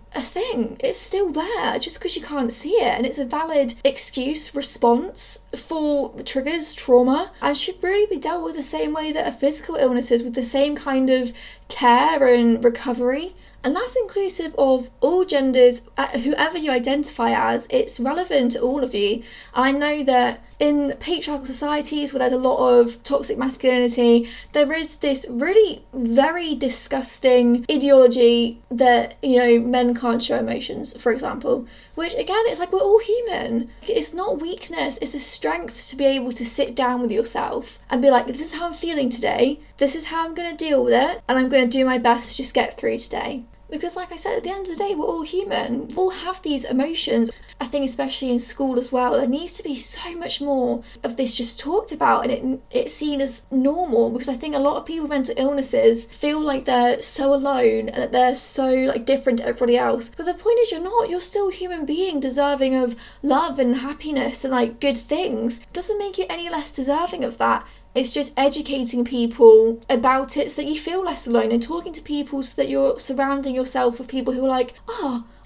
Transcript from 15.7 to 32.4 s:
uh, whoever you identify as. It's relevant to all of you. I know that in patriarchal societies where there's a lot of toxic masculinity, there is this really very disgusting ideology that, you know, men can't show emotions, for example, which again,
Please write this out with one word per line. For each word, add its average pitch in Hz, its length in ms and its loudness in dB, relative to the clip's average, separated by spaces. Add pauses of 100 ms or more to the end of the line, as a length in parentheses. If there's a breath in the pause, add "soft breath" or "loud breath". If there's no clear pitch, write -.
uh, 269 220 -2
whoever 302 400 0
you 302 140 0
identify 254 580 0
as. 233 400 0
It's - 300 0
relevant 277 520 0
to 233 80 -2
all 262 220 0
of 247 100 -4
you. 208 300 0 (320 loud breath)
I 262 160 2
know 294 320 0
that 247 420 2 (140)
in 294 400 2
patriarchal 294 480 -6
societies 294 680 -4
where 269 60 -2
there's 254 140 0
a 254 60 0
lot 262 200 0
of 240 460 4
toxic - 340 -2
masculinity, 247 920 4 (240 loud breath)
there 294 200 2
is 320 240 -4
this 277 340 -2
really 339 540 2 (100)
very 277 640 0
disgusting 247 1120 2
ideology 247 1000 6
that, 247 540 2
you 254 160 4
know, 233 220 6
men 247 340 0
can't 233 300 -2
show - 140 0
emotions, - 640 -6
for 240 120 2
example, - 520 -2 (300 loud breath)
which 339 200 -6
again, 440 320 0